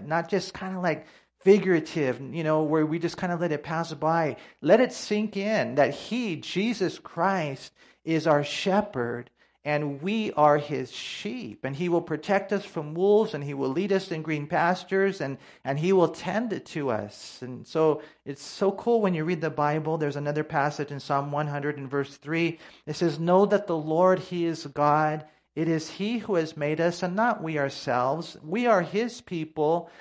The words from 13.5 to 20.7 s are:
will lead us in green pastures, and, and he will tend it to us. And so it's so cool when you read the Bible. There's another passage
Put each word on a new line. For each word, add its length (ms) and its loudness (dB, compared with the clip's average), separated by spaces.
will 160 -2
lead 240 0
us 180 -2
in 120 -4
green 240 -4
pastures, 760 0
and, 160 -6
and 140 -2
he 160 2
will 140 6
tend 440 -4
it 140 -6
to 240 -4
us. 540 -6
And 240 -12
so 340 2
it's 160 -12
so 300 0
cool 300 0
when 120 2
you 100 -2
read 160 -2
the 120 -2
Bible. 480 0
There's 160 -2
another 280 -2
passage 460 -2